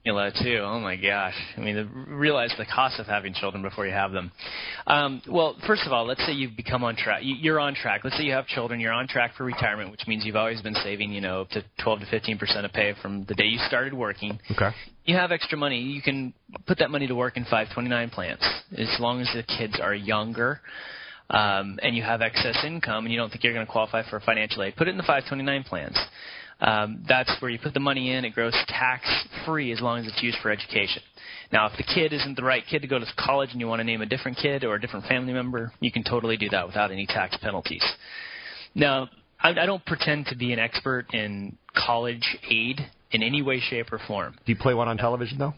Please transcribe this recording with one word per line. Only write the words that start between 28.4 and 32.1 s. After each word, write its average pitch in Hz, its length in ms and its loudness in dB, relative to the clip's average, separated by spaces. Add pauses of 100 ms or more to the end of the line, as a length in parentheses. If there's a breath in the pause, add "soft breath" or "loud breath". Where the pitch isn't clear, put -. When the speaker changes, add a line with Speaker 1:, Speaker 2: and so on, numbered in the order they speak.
Speaker 1:
tax-free 127 1040 0
as 113 80 -4
long 120 200 2
as 113 60 -6
it's 107 160 -4
used 117 200 0
for 110 80 2
education. 101 520 0 (480 loud breath)
Now, 107 180 8
if - 100 -2
the - 40 -4
kid 156 300 2